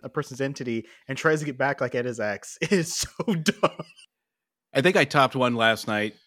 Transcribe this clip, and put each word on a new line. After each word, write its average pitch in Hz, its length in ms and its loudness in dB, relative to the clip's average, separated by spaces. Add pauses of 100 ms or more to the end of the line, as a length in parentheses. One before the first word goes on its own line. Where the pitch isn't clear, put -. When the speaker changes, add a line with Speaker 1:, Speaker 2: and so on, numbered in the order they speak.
Speaker 1:
a 131 60 -12
person's 135 320 -8
entity, 123 440 -4 (220)
and 135 100 -6
tries 156 220 2
to 151 60 -6
get 135 120 -6
back, 135 240 -2
like, 123 140 -2
at 123 100 0
his 120 140 -6
ex. 104 400 -6
<laughs> - 20 -6
It 165 120 0
is 170 200 0
so - 400 -4
dumb. 165 380 0 (1000)
Speaker 2:
I 135 80 2
think 185 160 4
I 151 80 6
topped 135 320 4
one 123 180 2
last 113 320 2
night 107 280 -2 (120)